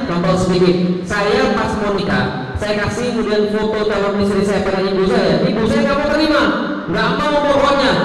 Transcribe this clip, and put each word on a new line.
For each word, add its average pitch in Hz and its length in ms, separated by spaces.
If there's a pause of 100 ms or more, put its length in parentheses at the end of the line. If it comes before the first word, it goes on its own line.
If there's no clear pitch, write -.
(100)
Contoh 175 320
sedikit. 180 640
Saya 208 480
pas 214 160 (120)
mau 202 160
nikah, 196 600
saya 208 280
kasih 220 280
kemudian 208 360
foto 214 320
calon 202 400
istri 196 240
saya 196 160
pada 190 240
ibu 190 240
saya. - 320
Ibu 214 240
saya 226 140 (100)
nggak 285 80
mau 294 160
terima, 302 280 (520)
nggak - 240
mau 294 240
pokoknya. 277 500 (120)